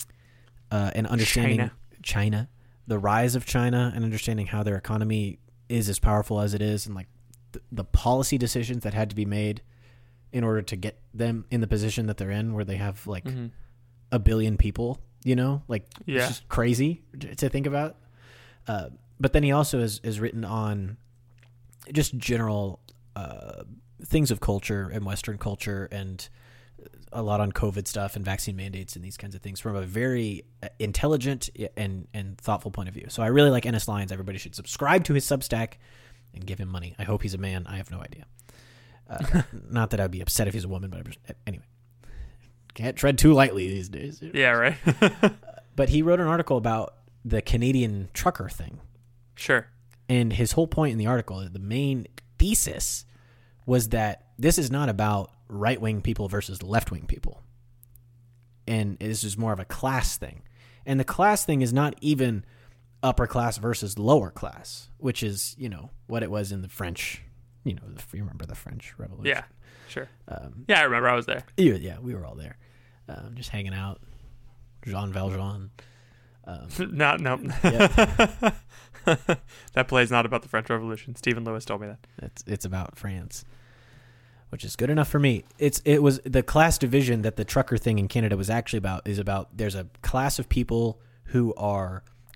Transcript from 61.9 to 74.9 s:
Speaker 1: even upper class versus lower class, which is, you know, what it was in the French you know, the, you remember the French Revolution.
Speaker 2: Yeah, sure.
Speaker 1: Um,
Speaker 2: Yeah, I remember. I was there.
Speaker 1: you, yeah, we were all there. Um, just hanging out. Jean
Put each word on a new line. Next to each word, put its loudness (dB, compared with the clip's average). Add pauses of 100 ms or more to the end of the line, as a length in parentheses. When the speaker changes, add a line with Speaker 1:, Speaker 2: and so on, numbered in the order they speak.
Speaker 1:
even 2 (580)
upper 2
class -2
versus -4
lower 4
class, -14
which -2
is, -4
you -8
know, -12 (180)
what -4
it -4
was -4
in -6
the -10
French -8 (460)
you -2
know, -12
the, -14
you -6
remember -10
the -12
French -14
Revolution. -10
Speaker 2:
Yeah, 0 (460)
sure. -10 (200)
Speaker 1:
Um, -14
Speaker 2:
Yeah, 6
I 8
remember. 4
I 6
was -2
there. -4 (140)
Speaker 1:
you, 8
yeah, -8
we -8
were -10
all -14
there. -14 (520)
Um, -14
just -12
hanging -6
out. -8 (840)
Jean -4